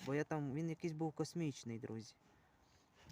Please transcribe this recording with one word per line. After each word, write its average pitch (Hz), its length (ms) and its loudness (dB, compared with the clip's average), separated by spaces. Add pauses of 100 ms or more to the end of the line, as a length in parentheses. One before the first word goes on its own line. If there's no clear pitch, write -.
бо 131 80 2
я 151 100 4
там, 147 280 0
він 160 160 2
якийсь 160 240 0
був 156 200 2
космічний, 147 680 0
друзі. 110 360 -6 (960)